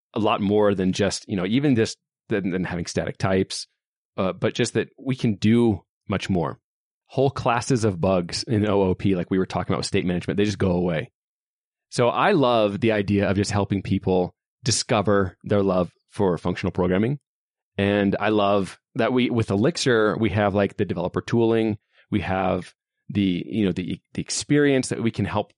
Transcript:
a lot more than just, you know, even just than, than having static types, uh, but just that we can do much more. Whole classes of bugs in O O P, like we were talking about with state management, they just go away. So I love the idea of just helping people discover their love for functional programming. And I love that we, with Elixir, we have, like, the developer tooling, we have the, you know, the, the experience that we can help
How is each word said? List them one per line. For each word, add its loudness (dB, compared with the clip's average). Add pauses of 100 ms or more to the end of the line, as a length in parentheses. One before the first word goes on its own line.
(160)
a -4
lot 0
more 4
than 0
just, -2
you -4
know, -2
even 2
just 0 (340)
than, -2
than -2
having -6
static -6
types, -2 (500)
uh, -2
but -4
just -2
that -2
we -6
can -2
do 2 (260)
much -4
more. -2 (480)
Whole 0
classes -2
of -2
bugs 0
in 0
O 2
O 2
P, 0
like -4
we 0
were 2
talking -4
about -2
with -4
state -2
management, -4
they 2
just -2
go 0
away. -2 (800)
So 2
I 2
love 2
the 2
idea 0
of 0
just 0
helping -2
people 0 (300)
discover 0
their 0
love 2 (180)
for 0
functional -4
programming. 0 (580)
And 2
I 0
love 0 (180)
that 0
we, 2
with 0
Elixir, 2
we 0
have, 2
like, 0
the -2
developer -4
tooling, 2 (340)
we 0
have -2 (360)
the, 0
you 0
know, 2
the, -6 (140)
the -6
experience 2
that -6
we 0
can -2
help -4